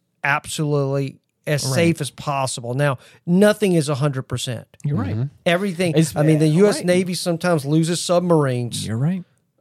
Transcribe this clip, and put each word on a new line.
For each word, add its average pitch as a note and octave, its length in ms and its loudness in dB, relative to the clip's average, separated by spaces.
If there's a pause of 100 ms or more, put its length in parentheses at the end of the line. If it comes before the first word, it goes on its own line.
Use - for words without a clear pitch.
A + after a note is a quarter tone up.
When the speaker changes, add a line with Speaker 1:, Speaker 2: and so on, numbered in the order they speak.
(240)
Speaker 1:
absolutely C#3+ 960 -2 (280)
as C#3+ 180 0
Speaker 2:
Right. C3+ 100 -2
Speaker 1:
safe E3+ 260 2
as C3+ 100 -8
possible?" C3 640 -6
Now, C#3 240 0 (280)
nothing G3+ 480 4
is D3+ 160 2
a D3+ 60 -2
hundred C3 280 -2
percent. A#2+ 440 -8 (160)
Speaker 2:
You're C#3+ 140 -2
right. B3+ 180 -4
Speaker 3:
Mm-hmm. A2+ 80 -2 (220)
Speaker 1:
Everything. F3+ 500 0
Speaker 2:
It's, D#3+ 200 2
Speaker 1:
I D3+ 80 2
mean, D3+ 160 4
the D#3 100 2
Speaker 2:
uh, D#3 140 2
Speaker 1:
U G#3 40 6
S G#3 100 2
Speaker 2:
right. G#3+ 80 -6
Speaker 1:
Navy F3+ 280 2
sometimes E3 520 -2
loses D#3+ 360 0
submarines. C#3 840 0
Speaker 2:
You're G#2+ 100 -4
right. E3+ 260 -2 (380)